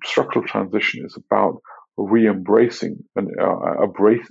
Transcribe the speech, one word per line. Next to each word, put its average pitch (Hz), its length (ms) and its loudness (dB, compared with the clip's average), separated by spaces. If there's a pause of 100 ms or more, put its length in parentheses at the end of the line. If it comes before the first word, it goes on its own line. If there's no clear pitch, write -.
structural - 420 -2
transition 104 580 -4
is - 120 -16
about 101 440 -2 (360)
re-embracing 104 1040 2 (140)
and, 98 120 -4 (120)
uh, 87 420 -2
embrace, 104 480 2